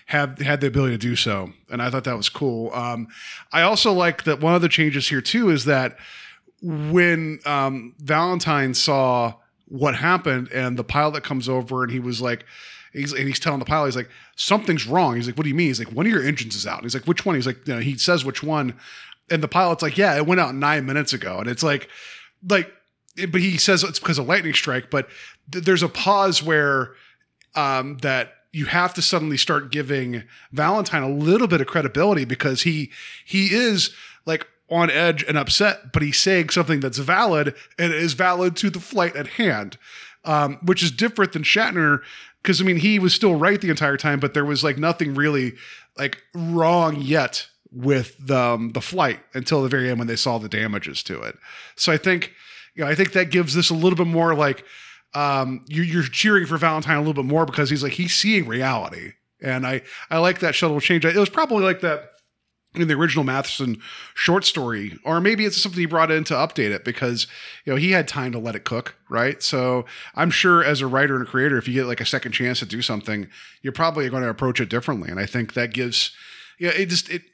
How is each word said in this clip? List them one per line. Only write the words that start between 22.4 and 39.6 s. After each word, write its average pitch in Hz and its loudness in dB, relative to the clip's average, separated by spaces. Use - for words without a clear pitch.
like, 185 2
it, 180 -6
but 180 2
he 180 0
says 180 4
it's 180 -4
because 156 0
of 127 -4
lightning 165 0
strike, 127 -2
but 139 -2
th-, 170 -8
there's 180 4
a 170 0
pause 190 2
where, 143 0
um, 139 -2
that 127 -2
you 147 -4
have 180 2
to 180 -6
suddenly 156 0
start 135 0
giving 131 -4
Valentine 170 0
a 135 -2
little 165 2
bit 165 2
of 131 -2
credibility 151 2
because 131 -2
he, 156 0
he 190 2
is, 220 2
like, 160 -4
on 170 2
edge 151 2
and 151 0
upset, 143 0
but 156 4
he's 147 0
saying 180 4
something 160 2
that's 127 -4
valid 156 2
and 170 0
is 160 0
valid 180 2
to 208 0
the 180 -4
flight 175 -2
at 143 -6
hand, 113 -2